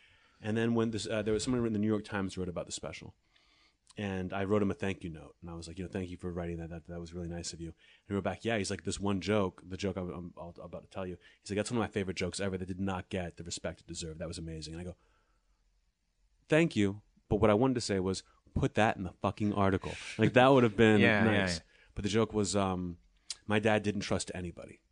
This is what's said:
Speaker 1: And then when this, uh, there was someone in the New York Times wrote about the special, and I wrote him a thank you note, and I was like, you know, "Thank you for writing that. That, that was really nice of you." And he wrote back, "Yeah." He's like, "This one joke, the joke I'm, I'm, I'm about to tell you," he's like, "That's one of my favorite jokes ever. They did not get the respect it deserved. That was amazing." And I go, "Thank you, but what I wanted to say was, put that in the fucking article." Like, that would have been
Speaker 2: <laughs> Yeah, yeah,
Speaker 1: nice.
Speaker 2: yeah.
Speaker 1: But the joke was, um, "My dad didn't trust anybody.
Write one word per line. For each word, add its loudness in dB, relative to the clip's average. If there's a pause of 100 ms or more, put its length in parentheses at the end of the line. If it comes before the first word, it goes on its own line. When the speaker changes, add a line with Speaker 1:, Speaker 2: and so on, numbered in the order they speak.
(420)
Speaker 1:
And -2
then 2
when 2
this, -6
uh, -2
there 0
was 0
someone 0
in -2
the 0
New 2
York 0
Times -4
wrote -4
about -6
the -14
special, -10 (840)
and -6
I -2
wrote 2
him 2
a -6
thank -4
you -8
note, -16
and -12
I -10
was -10
like, -12
you -6
know, -8
"Thank -4
you -12
for -8
writing -6
that. -10
That, -12
that -12
was -14
really -8
nice -8
of -14
you." -10
And -14 (320)
he -4
wrote -2
back, -4
"Yeah." 0
He's -2
like, -6
"This -6
one 0
joke, 0
the -10
joke -4
I'm, -4
I'm, -10
I'm -12 (100)
about -14
to -20
tell -8
you," -8 (240)
he's -12
like, -2
"That's 0
one -2
of 0
my -14
favorite -2
jokes -4
ever. -2
They -8
did -6
not -4
get -6
the -14
respect -8
it -20
deserved. -10
That -6
was -8
amazing." -10
And -10
I -10
go, -10 (1500)
"Thank 4
you, 2 (280)
but 2
what 6
I 8
wanted 4
to 0
say 0
was, -2 (320)
put 0
that 4
in -6
the -6
fucking 0
article." 2 (240)
Like, 4
that 10
would 8
have 2
been 8
Speaker 2:
<laughs> -
Yeah, 6
yeah, 4 (120)
Speaker 1:
nice. 0
Speaker 2:
yeah. -12 (320)
Speaker 1:
But -4
the -2
joke 2
was, 0
um, 0 (500)
"My 2
dad 4
didn't 0
trust -2
anybody. -10 (100)